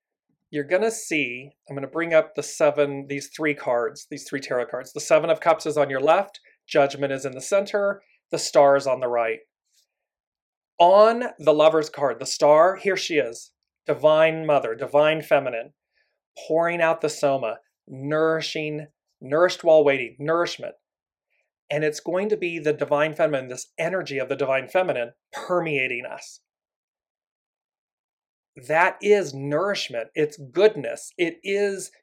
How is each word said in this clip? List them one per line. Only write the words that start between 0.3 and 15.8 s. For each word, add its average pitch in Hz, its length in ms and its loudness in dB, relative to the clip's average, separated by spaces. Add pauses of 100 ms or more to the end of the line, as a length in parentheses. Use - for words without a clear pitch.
you're 147 160 -6
gonna 190 260 0
see, 143 600 -6 (180)
I'm 139 80 -10
gonna 139 100 -8
bring 165 260 -4
up 156 220 4
the 151 80 -6
seven, 143 640 0
these 139 260 -10
three 156 200 -2
cards, 123 580 -4
these 139 160 -14
three 135 140 -8
tarot 123 240 -4
cards. 131 260 -12
The 151 80 -10
Seven 156 300 2
of 156 100 0
Cups 160 260 2
is 147 120 -2
on 139 120 2
your 135 120 -2
left, 170 400 2 (260)
Judgment 139 460 0
is 135 120 -6
in 131 60 -6
the 131 100 -14
center, 202 600 -2 (300)
the 160 60 -2
Star 143 380 6
is 139 100 0
on 131 140 -2
the 127 80 -4
right. 117 320 -2 (1400)
On 214 460 6 (160)
the 151 140 4
Lover's 156 360 4
card, 127 300 -2
the 127 60 -10
Star, 156 500 4
here 190 220 -2
she 175 180 -4
is, 120 360 -4 (360)
Divine 156 580 2
Mother, 131 300 0
Divine 151 460 0
Feminine. 131 500 -2 (760)